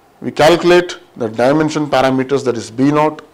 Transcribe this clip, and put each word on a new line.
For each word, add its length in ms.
we 100
calculate 680
the 120
dimension 600
parameters, 560
that 120
is 140
B 200
naught 320